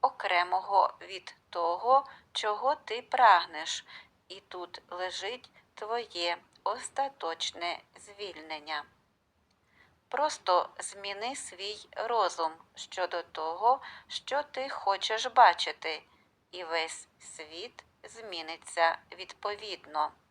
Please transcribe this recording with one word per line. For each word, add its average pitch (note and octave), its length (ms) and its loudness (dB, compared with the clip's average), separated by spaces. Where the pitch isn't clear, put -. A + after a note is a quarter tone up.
окремого F#3 1000 2
від F3+ 340 -14
того, F#3 580 4
чого A3 440 0
ти A#3+ 260 -8
прагнеш, F3 840 4
і F#3+ 120 -16
тут - 500 -12
лежить F#3 600 -6
твоє G#3 640 -4
остаточне F3 1160 -4
звільнення. D#3+ 920 -10
Просто C4+ 600 0
зміни G3+ 560 -8
свій G3+ 600 -12
розум F#3 560 0
щодо F3 480 -4
того, F3+ 580 2
що - 360 -2
ти C4+ 260 -6
хочеш A3 580 0
бачити, F3 760 6
і F3+ 120 -8
весь D#3+ 440 -2
світ E3 640 -14
зміниться E3+ 960 0
відповідно. F3+ 1000 -6